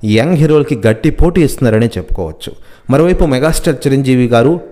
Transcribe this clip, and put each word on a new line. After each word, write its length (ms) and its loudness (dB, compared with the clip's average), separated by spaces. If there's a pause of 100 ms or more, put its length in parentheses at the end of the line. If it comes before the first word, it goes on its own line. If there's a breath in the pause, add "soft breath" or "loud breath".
యంగ్ 280 2
హీరోలకి 540 2
గట్టి 220 0
పోటీ 340 2
ఇస్తున్నారనే 420 0
చెప్పుకోవచ్చు. 680 -6 (360 soft breath)
మరోవైపు 360 2
మెగాస్టార్ 500 -2 (120)
చిరంజీవి 400 0
గారు 320 2 (120)